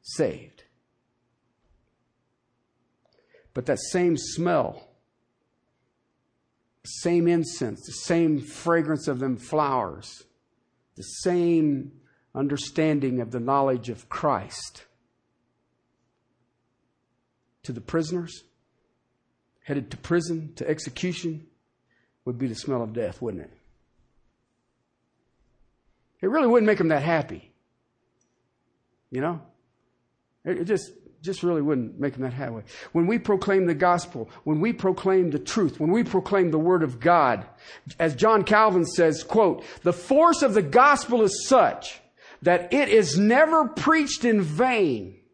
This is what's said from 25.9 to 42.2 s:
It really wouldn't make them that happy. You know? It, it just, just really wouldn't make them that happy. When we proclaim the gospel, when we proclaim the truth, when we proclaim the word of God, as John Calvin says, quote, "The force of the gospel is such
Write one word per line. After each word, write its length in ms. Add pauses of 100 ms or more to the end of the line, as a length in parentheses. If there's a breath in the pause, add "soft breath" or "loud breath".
It 80
really 180
wouldn't 180
make 140
them 80
that 160
happy. 480 (1600)
You 100
know? 200 (1000)
It, 180
it 40
just, 260 (300)
just 220
really 180
wouldn't 380
make 140
them 100
that 100
happy. 300 (280 loud breath)
When 140
we 140
proclaim 480
the 80
gospel, 540 (160 loud breath)
when 160
we 120
proclaim 560
the 100
truth, 400
when 120
we 120
proclaim 460
the 80
word 240
of 180
God, 460 (540 loud breath)
as 160
John 280
Calvin 420
says, 380
quote, 400 (200 loud breath)
"The 100
force 480
of 140
the 80
gospel 580
is 260
such 520 (420 loud breath)